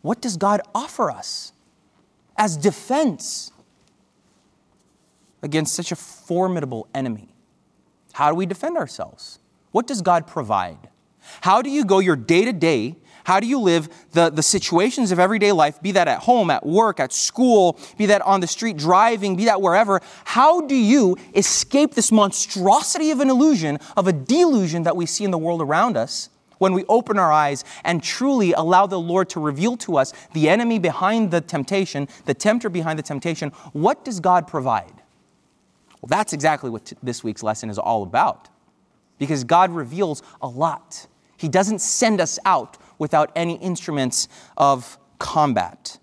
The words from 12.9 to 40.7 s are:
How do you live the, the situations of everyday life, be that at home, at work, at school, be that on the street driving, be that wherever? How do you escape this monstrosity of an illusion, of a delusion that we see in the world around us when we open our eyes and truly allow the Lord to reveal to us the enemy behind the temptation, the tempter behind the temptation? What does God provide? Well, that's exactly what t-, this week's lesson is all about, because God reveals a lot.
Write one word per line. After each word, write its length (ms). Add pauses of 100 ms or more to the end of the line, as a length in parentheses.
How 160
do 80
you 120
live 280 (240)
the, 180
the 140
situations 720
of 60
everyday 340
life, 280
be 120
that 160
at 100
home, 320
at 140
work, 340
at 140
school, 680 (180)
be 100
that 160
on 180
the 60
street 280
driving, 600
be 80
that 160
wherever? 400 (240)
How 340
do 160
you 400 (180)
escape 600
this 180
monstrosity 1000
of 100
an 80
illusion, 500 (160)
of 140
a 20
delusion 720
that 140
we 80
see 180
in 80
the 60
world 240
around 340
us 340 (280)
when 160
we 160
open 280
our 140
eyes 320 (220)
and 180
truly 480
allow 340
the 140
Lord 300
to 100
reveal 380
to 180
us 160 (220)
the 160
enemy 280
behind 540
the 80
temptation, 720 (160)
the 80
tempter 340
behind 320
the 40
temptation? 480 (200)
What 320
does 160
God 260
provide? 460 (1120)
Well, 80
that's 240
exactly 360
what 180
t-, 140
this 220
week's 200
lesson 260
is 100
all 240
about, 460 (680)
because 280
God 260
reveals 500 (200)
a 80
lot. 580 (300)